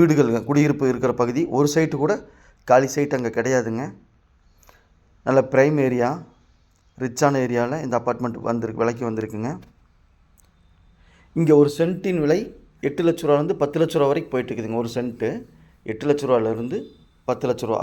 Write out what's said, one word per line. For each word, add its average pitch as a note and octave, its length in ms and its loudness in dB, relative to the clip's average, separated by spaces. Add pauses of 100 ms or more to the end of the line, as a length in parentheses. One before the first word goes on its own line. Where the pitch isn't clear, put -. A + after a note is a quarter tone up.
வீடுகளுங்க. C3+ 500 4
குடியிருப்பு C#3+ 420 2
இருக்கிற B2 300 -2
பகுதி. B2 220 -2 (140)
ஒரு D3 180 4
சைட்டு D3+ 280 -2
கூட G3 120 0 (560)
காலி C3 240 6
சைட் C#3+ 220 -2
அங்க A#2 200 -4
கிடையாதுங்க. A#2 480 0 (1400)
நல்ல C3 140 4 (120)
பிரைம் D3 320 4
ஏரியா, B2 240 0 (960)
ரிச்சான C3+ 420 0
ஏரியால A#2+ 400 0
இந்த A#2+ 140 -4
அபார்ட்மெண்ட் A#2+ 380 -4 (100)
வந்திருக்கு, A2+ 360 -4
விலைக்கு A#2 260 -2
வந்திருக்குங்க. A2 420 -6 (1900)
இங்க D#3+ 120 4 (100)
ஒரு D3 180 6
சென்ட்டின் F3+ 440 -2
விலை D#3 160 2 (500)
எட்டு D3 180 -6
லட்ச E3 200 0
ரூபாலேருந்து D3+ 360 2
பத்து D3 180 -2
லட்ச D#3+ 160 0
ரூபா C#3+ 140 2
வரைக்கும் D3+ 240 -4
போயிட்டு B2+ 160 -2
இருக்குதுங்க. A2 320 -6
ஒரு A#2 120 -6
சென்ட்டு A#2+ 340 -4 (640)
எட்டு C3+ 180 -8
லட்ச C#3+ 180 0
ரூபாலேருந்து A#2 500 0 (500)
பத்து B2 220 -4
லட்ச A#2+ 200 -4
ரூபா. A2 120 0